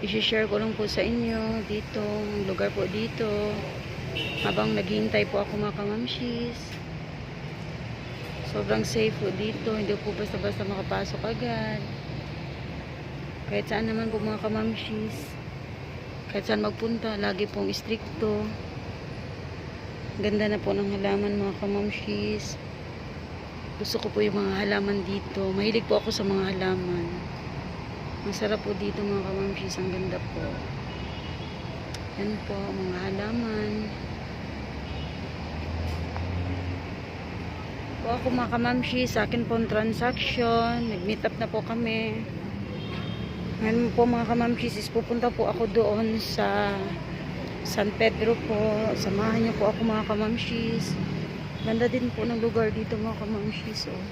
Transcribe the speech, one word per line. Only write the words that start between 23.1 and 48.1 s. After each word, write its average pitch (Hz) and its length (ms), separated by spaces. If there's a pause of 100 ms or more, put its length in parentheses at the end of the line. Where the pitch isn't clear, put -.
Gusto 214 240
ko - 80
po 208 160
yung 202 160
mga 196 240
halaman 202 400
dito. 196 480
Mahilig 208 320
po - 160
ako 214 160
sa 214 80
mga 190 320
halaman. 180 720 (1000)
Masarap 208 320
po 208 160
dito, 208 240
mga 202 240
kamamshis. 190 560
Ang 185 80
ganda 185 320
po. - 240 (1800)
Yan 208 240
po, 202 160
mga 190 380 (100)
halaman. 214 680 (4000)
Po 214 80
ako, 247 140 (100)
mga 240 160
kamamshis, 240 640
sa 214 80
akin 233 240
pong 226 240
transaction. 233 1200
Nag-meet 202 320
up 226 160
na 233 80
po 220 160
kami. 226 560 (1400)
Ngayon 226 320
po, 240 80
mga 233 240
kamamshis, 233 480
is 208 160
pupunta 233 400
po - 160
ako 214 240
doon 220 480
sa 202 560 (880)
San 202 320
Pedro 220 480